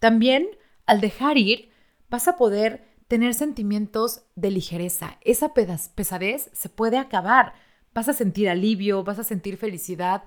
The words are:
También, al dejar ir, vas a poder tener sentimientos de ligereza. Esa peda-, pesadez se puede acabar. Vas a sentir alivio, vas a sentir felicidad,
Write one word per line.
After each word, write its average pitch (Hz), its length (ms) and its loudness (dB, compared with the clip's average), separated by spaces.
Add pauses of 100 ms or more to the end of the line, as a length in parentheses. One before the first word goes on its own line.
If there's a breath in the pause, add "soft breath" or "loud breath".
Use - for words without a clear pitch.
También, 247 480 4 (380 soft breath)
al 208 140 4
dejar 269 380 0
ir, 220 320 2 (400 soft breath)
vas 240 180 -2
a 349 80 4
poder 220 520 0 (200 soft breath)
tener 240 260 2
sentimientos 220 920 -4 (100)
de 196 160 -2
ligereza. 170 720 -6
Esa 294 340 0
peda-, 180 240 0 (160)
pesadez 202 580 -6
se - 160 -10
puede 226 300 0
acabar. 233 560 2 (400 soft breath)
Vas 226 140 -4
a 285 60 2
sentir 196 340 0
alivio, 196 560 0
vas 202 140 -6
a 226 60 -8
sentir 196 320 -6
felicidad, 185 720 -4